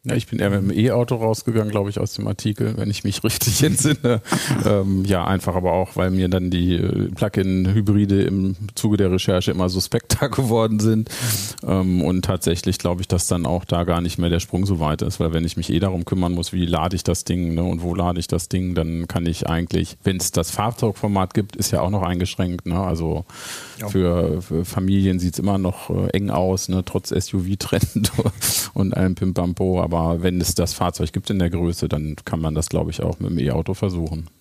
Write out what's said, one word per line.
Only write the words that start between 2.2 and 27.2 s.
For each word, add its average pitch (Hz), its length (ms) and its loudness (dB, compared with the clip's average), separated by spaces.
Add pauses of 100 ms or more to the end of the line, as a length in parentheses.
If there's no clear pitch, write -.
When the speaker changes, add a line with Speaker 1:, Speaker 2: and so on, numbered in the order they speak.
Speaker 1:
Artikel, 107 520 -2
wenn 107 120 -2
ich - 140 -4
mich 101 200 -2
<laughs> - 0 -
richtig - 380 2
entsinne. 131 600 4 (440)
Ähm, 98 380 2
ja, 92 220 2
einfach 92 280 0
aber 90 200 2
auch, 92 200 0
weil 92 160 2
mir 92 200 2
dann 90 200 2
die, 87 260 2
äh, 92 340 0
Plug-in-Hybride 98 1120 2
im 95 340 0 (180)
Zuge 107 220 2
der 98 160 4
Recherche 92 380 2
immer 90 180 0
suspekter 95 600 0
<laughs> - 20 -4
geworden 113 500 2
sind. 110 300 2 (560)
Ähm, 92 340 2
und 90 240 0
tatsächlich 90 540 0
glaub 90 240 0
ich, - 60 -6
dass 92 180 2
dann 87 180 0
auch 82 220 -2
da 87 180 0
gar 85 160 2
nicht 87 160 -2
mehr 85 140 0
der 85 100 2
Sprung 90 240 -2
so 95 160 0
weit 76 220 0
ist, - 180 -4
weil 82 140 0
wenn 82 100 0
ich 82 140 -4
mich 85 120 -4
eh 82 100 2
darum 92 260 -2
kümmern 90 260 0
muss, 87 220 -4
wie 90 100 2
lade 85 320 0
ich - 80 -4
das 87 200 0
Ding, 87 280 -2
ne, 82 100 0
und 87 200 -2
wo 87 120 -2
lade 87 260 0
ich 80 60 -6
das 87 220 -4
Ding, 92 260 -2
dann 82 320 -2
kann 85 200 -2
ich 82 240 -2
eigentlich, 85 520 -2
wenn's 92 300 -2
das - 180 0
Fahrzeugformat 104 840 0
gibt, 101 220 -2
ist - 160 -2
ja 87 100 2
auch 87 80 0
noch 101 140 0
eingeschränkt, 90 600 -2
ne? 85 160 0
Also 82 460 -2 (520)
Speaker 2:
Ja. 107 100 -8
Speaker 1:
für, 87 520 2
für 85 240 -2
Familien 95 540 2
sieht's 87 200 -2
immer 98 200 0
noch, 92 320 -2
äh, 92 260 0
eng 101 140 0
aus, 92 400 0
ne, 92 160 0
trotz - 240 -6
S-U-V-Trend - 1000 -2 (260)